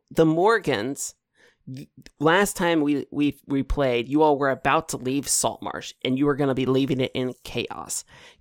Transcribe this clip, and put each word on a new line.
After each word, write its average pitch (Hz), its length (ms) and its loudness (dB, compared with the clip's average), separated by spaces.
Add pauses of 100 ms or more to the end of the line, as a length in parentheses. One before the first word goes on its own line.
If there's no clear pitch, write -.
(100)
the 160 160 4
Morgans, 156 880 0 (580)
th-, 139 140 -16 (320)
last 175 380 2
time 170 240 2
we, 143 320 0
we, 147 340 -2
we 139 160 -2
played, 123 460 0
you 143 140 2
all 151 140 4
were 135 140 0
about 139 380 0
to - 80 -8
leave 127 320 -4
Saltmarsh, - 640 -4 (120)
and 131 140 0
you 143 80 2
were 143 80 2
gonna 139 200 0
be 127 120 -2
leaving 131 340 2
it 127 140 -2
in 127 200 -4 (100)
chaos. - 600 -8 (360)